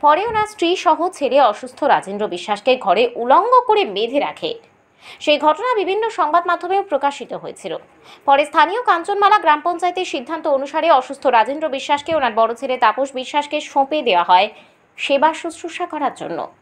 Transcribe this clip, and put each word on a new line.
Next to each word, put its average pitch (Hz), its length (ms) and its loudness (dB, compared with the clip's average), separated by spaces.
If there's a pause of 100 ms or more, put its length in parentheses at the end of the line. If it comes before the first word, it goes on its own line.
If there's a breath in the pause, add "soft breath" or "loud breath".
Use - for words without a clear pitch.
পরে 302 260 4
ওনার 427 200 -2
স্ত্রী 349 280 0
সহ 330 340 0
ছেলে 262 320 -2
অসুস্থ 240 420 0
রাজেন্দ্র 202 440 0
বিশ্বাসকে 208 500 -2
ঘরে 226 260 2 (120)
উলঙ্গ 311 360 2 (160)
করে 427 180 2
বেঁধে 233 340 -2
রাখে। 156 340 -6 (680 loud breath)
সেই 294 180 2
ঘটনা 311 380 0
বিভিন্ন 415 340 -2
সংবাদ 339 380 0
মাধ্যমেও 359 360 -2
প্রকাশিত 277 500 -4
হয়েছিল। 160 400 -10 (520 loud breath)
পরে 277 200 4
স্থানীয় 320 360 2
কাঞ্চনমালা 403 580 2
গ্রাম 302 240 2
পঞ্চায়েতের 359 420 -2
সিদ্ধান্ত 311 420 -8
অনুসারে 294 440 0
অসুস্থ 269 360 0
রাজেন্দ্র 247 420 2
বিশ্বাসকে 285 460 -4
ওনার 254 200 0
বড় 226 200 2
ছেলে 254 220 -6
তাপস 254 380 0
বিশ্বাসকে 294 460 -4
সঁপে 294 400 -2
দেওয়া 185 220 2
হয় 185 240 4 (500 soft breath)
সেবা 302 360 0
শুশ্রূষা 339 520 -10
করার 294 300 -6
জন্য। 156 320 -8 (140)